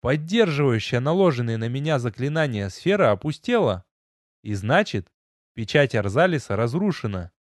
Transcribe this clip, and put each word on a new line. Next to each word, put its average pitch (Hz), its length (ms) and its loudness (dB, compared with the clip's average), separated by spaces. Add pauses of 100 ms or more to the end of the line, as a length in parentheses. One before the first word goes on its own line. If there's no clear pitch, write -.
Поддерживающая 147 960 0
наложенные 131 580 0
на 113 100 -4
меня 139 300 -2
заклинания 123 720 -2
сфера 175 420 2
опустела, 147 720 0 (580)
и 107 100 -6
значит, 110 580 -2 (420)
печать 127 420 0
Арзалиса 117 600 0
разрушена. 113 760 -2 (120)